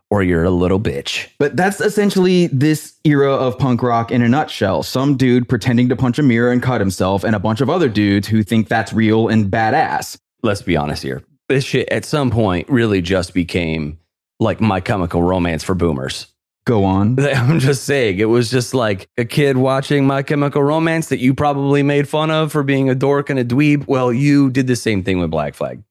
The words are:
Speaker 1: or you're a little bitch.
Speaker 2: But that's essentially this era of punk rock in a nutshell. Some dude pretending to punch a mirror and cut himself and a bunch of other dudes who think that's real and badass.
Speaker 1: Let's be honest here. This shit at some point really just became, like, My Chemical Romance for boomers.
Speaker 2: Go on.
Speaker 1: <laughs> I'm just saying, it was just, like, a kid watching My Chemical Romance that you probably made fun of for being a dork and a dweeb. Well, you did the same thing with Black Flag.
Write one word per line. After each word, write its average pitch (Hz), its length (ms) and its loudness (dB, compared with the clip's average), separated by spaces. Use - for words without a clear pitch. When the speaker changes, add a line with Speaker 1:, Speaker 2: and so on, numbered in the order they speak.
Speaker 1:
or 101 100 2
you're 90 220 2
a 92 80 2
little 90 280 2
bitch. - 480 -6
Speaker 2:
But 143 180 0
that's 196 240 -2
essentially 190 680 2
this 143 460 0
era 139 300 4
of 127 240 -2
punk 127 240 0
rock 117 300 0
in 120 100 2
a 117 80 4
nutshell. 101 540 0
Some 135 340 0
dude 123 320 2
pretending 123 400 2
to 127 60 0
punch 127 240 0
a 151 40 2
mirror 120 280 4
and 123 100 2
cut 123 200 0
himself 95 420 0
and 110 120 0
a 101 40 -2
bunch 110 220 0
of 123 80 0
other 165 200 2
dudes 101 380 2
who 110 160 2
think 110 240 0
that's 113 260 -2
real 110 340 2
and 107 240 2
badass. 110 680 -2
Speaker 1:
Let's 104 180 -2
be 85 160 -2
honest 73 260 -4
here. 67 200 -10
This 135 160 0
shit - 240 -2
at 110 160 -4
some 139 240 -2
point 101 400 0
really 113 320 2
just 87 320 -2
became, 82 640 -4
like, 107 220 -2
My 101 180 2
Chemical 87 440 -2
Romance 87 400 -2
for 95 100 -4
boomers. 76 540 -4
Speaker 2:
Go 110 200 2
on. 101 340 0
Speaker 1:
<laughs> 143 60 0
I'm 131 340 0
just 135 260 0
saying, 117 340 0
it 110 100 2
was 117 220 2
just, 123 240 -2
like, 107 420 -2
a 120 80 -2
kid 139 320 0
watching 135 480 0
My 135 160 0
Chemical 143 420 -2
Romance 160 460 0
that 113 100 -2
you 131 140 2
probably 143 480 0
made 143 260 0
fun 156 220 -2
of 156 220 0
for 139 120 -2
being 135 260 0
a 131 60 2
dork 143 360 0
and 135 80 0
a 123 40 0
dweeb. 143 440 0
Well, 127 260 0
you 143 380 4
did 131 160 0
the 123 80 2
same 104 280 -2
thing 92 160 0
with 82 120 -2
Black 73 240 -4
Flag. 65 340 -8